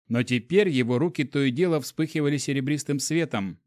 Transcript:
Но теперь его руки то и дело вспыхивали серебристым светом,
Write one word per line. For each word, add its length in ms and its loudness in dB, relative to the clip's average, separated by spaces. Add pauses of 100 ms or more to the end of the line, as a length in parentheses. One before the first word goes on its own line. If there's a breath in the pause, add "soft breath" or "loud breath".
Но 160 2
теперь 440 2
его 300 2
руки 240 0
то 180 -2
и 120 2
дело 280 0
вспыхивали 580 -2
серебристым 600 -2
светом, 680 -4